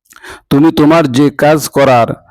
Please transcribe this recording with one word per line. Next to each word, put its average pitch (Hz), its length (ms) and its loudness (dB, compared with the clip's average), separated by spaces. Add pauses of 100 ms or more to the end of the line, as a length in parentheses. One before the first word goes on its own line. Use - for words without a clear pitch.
(500)
তুমি 151 220 2
তোমার 156 400 0
যে 139 180 0
কাজ 147 400 -2
করার, 131 380 0 (240)